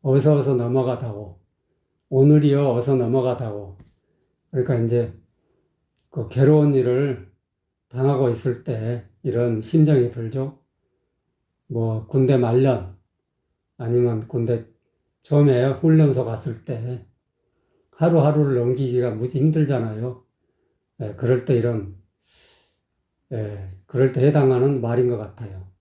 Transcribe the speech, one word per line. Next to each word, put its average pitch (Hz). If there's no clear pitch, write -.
어서, 139
어서 135
넘어가다오. 117
오늘이여, 143
어서 131
넘어가다오. 117
그러니까 127
이제 117
그 107
괴로운 147
일을 127
당하고 131
있을 120
때 117
이런 120
심정이 147
들죠. 131
뭐 113
군대 131
말년, 120
아니면 120
군대 113
처음에 139
훈련소 139
갔을 113
때 120
하루하루를 151
넘기기가 123
무지 123
힘들잖아요. 127
예, 104
그럴 123
때 131
이런, 107
예, 104
그럴 131
때 131
해당하는 135
말인 120
것 120
같아요. 95